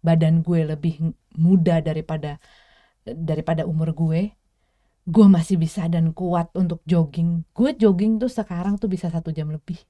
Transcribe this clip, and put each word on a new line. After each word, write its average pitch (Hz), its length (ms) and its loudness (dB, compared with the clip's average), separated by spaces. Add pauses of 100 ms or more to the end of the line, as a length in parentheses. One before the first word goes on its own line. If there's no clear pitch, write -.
badan 165 400 2
gue 165 240 0
lebih 160 480 -4 (240)
muda 165 480 4
daripada, 156 560 -8 (640)
daripada 160 640 -4
umur 160 240 -2
gue, 165 400 -2 (720)
gue 196 240 6
masih 180 320 4
bisa 165 320 -4
dan 165 240 0
kuat 175 400 -4
untuk 175 320 -2
jogging. 165 640 0
Gue 254 240 0
jogging 214 420 2
tuh 247 140 -4
sekarang 202 480 -6
tuh 226 80 -4
bisa 180 240 -4
satu 165 240 -6
jam 151 160 -6
lebih. 156 280 -10 (100)